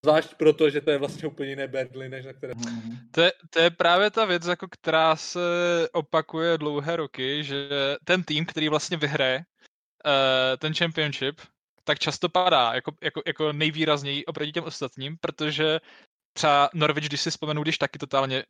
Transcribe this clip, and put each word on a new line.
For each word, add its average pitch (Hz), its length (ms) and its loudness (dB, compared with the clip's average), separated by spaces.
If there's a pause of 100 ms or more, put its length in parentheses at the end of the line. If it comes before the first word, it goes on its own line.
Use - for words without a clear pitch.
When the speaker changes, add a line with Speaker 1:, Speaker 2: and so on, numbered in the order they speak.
Speaker 1:
Zvlášť 156 300 4
proto, 156 340 4
že 143 120 -2
to 151 100 -2
je 143 60 2
vlastně 139 300 -6
úplně 139 220 -8
jiné 135 180 -8
Berlin, 131 440 -8
než 131 140 -14
na 135 80 -18
které 127 220 -12
Speaker 2:
Mhm. 117 420 -10 (140)
Speaker 3:
To 160 100 2
je, 175 120 6 (160)
to 165 100 0
je 170 100 8
právě 175 420 4
ta 226 140 2
věc, 175 220 0
jako, 180 200 -2
která 160 480 2
se - 240 -8 (520)
opakuje 160 680 0
dlouhé 147 380 -4
roky, 143 480 -4
že 139 260 -6 (340)
ten 185 200 2
tým, 156 220 -2
který 151 240 -2
vlastně 156 280 -2
vyhraje, 143 440 0 (640)
eh, 131 520 2
ten 156 160 -4
championship, 151 680 -2 (420)
tak 147 160 0
často 160 300 -2
padá 156 440 4
jako, 127 180 -4 (100)
jako, 156 240 -4
jako 156 280 -2
nejvýrazněji 147 720 0
oproti 151 260 -6
těm 165 120 -4
ostatním, 143 540 -10
protože 151 640 -2 (540)
třeba 143 400 4
Norwich, 151 340 0
když 143 140 -6
si - 100 -2
vzpomenu, 151 320 -4
když 160 140 -2
taky 139 220 -4
totálně 135 500 -2